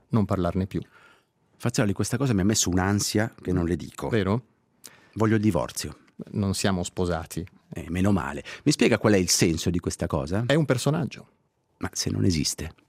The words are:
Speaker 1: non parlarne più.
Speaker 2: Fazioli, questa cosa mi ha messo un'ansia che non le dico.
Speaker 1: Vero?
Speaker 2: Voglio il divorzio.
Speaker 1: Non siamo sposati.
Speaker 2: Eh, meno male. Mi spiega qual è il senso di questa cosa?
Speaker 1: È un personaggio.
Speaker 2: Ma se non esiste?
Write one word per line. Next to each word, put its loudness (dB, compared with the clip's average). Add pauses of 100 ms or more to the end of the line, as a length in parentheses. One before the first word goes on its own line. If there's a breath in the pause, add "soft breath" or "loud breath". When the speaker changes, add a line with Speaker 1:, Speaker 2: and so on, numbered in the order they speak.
(100)
Speaker 1:
non 2
parlarne 0
più. -4 (760 soft breath)
Speaker 2:
Fazioli, 0
questa -2
cosa 0
mi 2
ha 2
messo 2
un'ansia 0
che -6
non 0
le 0
dico. -8
Speaker 1:
Vero? 2 (720 loud breath)
Speaker 2:
Voglio 4
il 2
divorzio. -2 (360)
Speaker 1:
Non 0
siamo 0
sposati. -4 (260)
Speaker 2:
Eh, -10
meno 2
male. -2 (220 loud breath)
Mi 4
spiega 4
qual 4
è 6
il 2
senso 2
di 0
questa -4
cosa? -2
Speaker 1:
È 4
un 4
personaggio. -2 (500)
Speaker 2:
Ma -6
se -4
non -2
esiste? -2 (160)